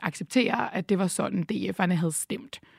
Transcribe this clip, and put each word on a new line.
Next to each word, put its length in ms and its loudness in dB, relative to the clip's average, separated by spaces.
acceptere, 720 0
at 140 -2
det 100 4
var 80 2
sådan, 360 0
D 80 -4
F'erne 440 0
havde 180 2
stemt. 480 -6